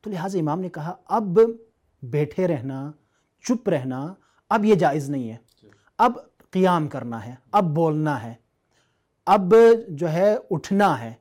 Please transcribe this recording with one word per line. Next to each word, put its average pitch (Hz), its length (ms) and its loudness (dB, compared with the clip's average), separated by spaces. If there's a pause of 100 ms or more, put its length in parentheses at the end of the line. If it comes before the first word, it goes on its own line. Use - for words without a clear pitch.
تو 214 100 -12
لہٰذا 190 280 -6
امام 156 220 -2
نے 185 80 -8
کہا، 165 260 -12 (100)
اب 202 340 0 (640)
بیٹھے 147 440 -4
رہنا، 135 460 -6 (480)
چپ 226 280 -4
رہنا، 135 460 -4 (360)
اب 214 140 0
یہ 214 100 6
جائز 151 360 0
نہیں 127 200 -6
ہے، 113 60 -14 (640)
اب 240 140 2 (380)
قیام 180 380 2
کرنا 117 380 -10
ہے، 127 80 -16 (180)
اب 202 120 2
بولنا 156 580 0
ہے، 117 120 -14 (920)
اب 190 280 4 (340)
جو 160 240 -4
ہے 202 240 2 (140)
اٹھنا 185 500 0
ہے۔ 117 200 -12